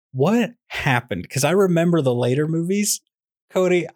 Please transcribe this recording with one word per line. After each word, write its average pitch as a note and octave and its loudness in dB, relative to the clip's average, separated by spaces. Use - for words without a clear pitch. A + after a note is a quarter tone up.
"What F#3+ 0
happened?" - -2
'Cause C3 -2
I C#3+ 2
remember F3 2
the C3 2
later B2+ 0
movies. F3 -4
Cody, F3+ 0